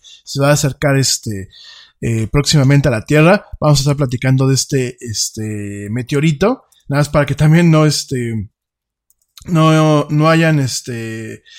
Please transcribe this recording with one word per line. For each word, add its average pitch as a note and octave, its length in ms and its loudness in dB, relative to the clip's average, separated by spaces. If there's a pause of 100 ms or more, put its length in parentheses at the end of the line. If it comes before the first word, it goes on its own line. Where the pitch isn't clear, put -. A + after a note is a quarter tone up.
se - 400 -10
va C#3 100 2
a D3 40 4
acercar, C#3 420 -2
este, G#2 540 -4 (540)
eh, A2+ 220 -2
próximamente C#3+ 640 2
a - 20 0
la - 140 -4
Tierra. D#3+ 420 2 (140)
Vamos D3+ 180 2
a C#3+ 40 -2
estar C#3+ 140 0
platicando C3 520 0
de C3+ 80 2
este, B2+ 420 -4
este G#2 880 -10
meteorito, C#3+ 760 -2 (240)
nada C#3+ 140 0
más - 60 -2
para D3 180 0
que C#3+ 100 -4
también D#3+ 340 4
no, D#3 160 4
este, A#2 640 -4 (960)
no, D#3 640 2
no D3+ 180 2
hayan, E3 300 2
este, A2+ 840 -8 (140)